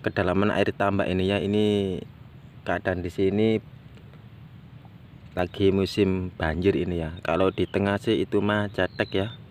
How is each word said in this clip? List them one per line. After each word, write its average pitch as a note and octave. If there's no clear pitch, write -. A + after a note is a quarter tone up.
kedalaman F#2+
air G2+
tambak G2
ini F#2
ya. G2
Ini G2+
keadaan F2+
di F2
sini G#2
lagi F#2
musim F#2
banjir E2+
ini F2
ya. D#2+
Kalau F2+
di F#2
tengah G2+
sih G2+
itu G2+
mah G#2
cetek G2+
ya. G2